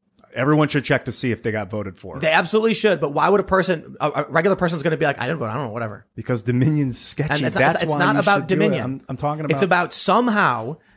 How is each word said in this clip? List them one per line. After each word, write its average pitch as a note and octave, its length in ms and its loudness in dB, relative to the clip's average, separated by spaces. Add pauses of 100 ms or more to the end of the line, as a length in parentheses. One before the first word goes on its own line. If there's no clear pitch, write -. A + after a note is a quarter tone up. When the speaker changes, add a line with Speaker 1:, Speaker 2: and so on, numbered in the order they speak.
(340)
Speaker 1:
Everyone D3 340 4
should D3 160 -2
check C3+ 220 0
to A#2+ 60 -4
see - 200 -4
if G#2+ 100 -6
they A2+ 100 -2
got G#2 180 -6
voted G2 280 -8
for. F2 200 -14
Speaker 2:
They D3+ 140 0
absolutely G#3+ 420 2
should, F#3+ 260 2
but C#3+ 120 -2
why D3+ 160 2
would G3+ 120 4
a F#3+ 40 0
person, F3+ 560 0
a, D3+ 100 0
a D3 180 -2
regular F#3 280 2
person's E3+ 260 -2
gonna D#3+ 140 0
be D3+ 80 0
like, C#3 160 0
"I B2 60 -4
didn't D#3+ 140 -2
vote, A2+ 100 -4
I A2 40 -6
don't C#3 120 -6
know, G#2+ 60 -8
whatever." G#2+ 420 -8
Speaker 1:
Because A#2 280 -4
Dominion's C3 560 2
sketchy. - 360 -6
Speaker 2:
And D3 80 0
it's, - 140 -2
Speaker 1:
That's D#3+ 260 2
Speaker 2:
it's D#3+ 100 0
Speaker 1:
why D3 60 0
Speaker 2:
not F3+ 160 2
Speaker 1:
you - 60 2
Speaker 2:
about G3+ 200 2
Speaker 1:
should E3 80 -6
do F#3+ 60 0
it. E3 40 2
Speaker 2:
Dominion. - 260 0
Speaker 1:
I'm, C3 160 -6 (100)
I'm C3 60 -8
talking D3+ 300 -4
Speaker 2:
It's C#3 160 0
Speaker 1:
about F3+ 220 2
Speaker 2:
about - 80 -8
somehow F3+ 840 0 (200)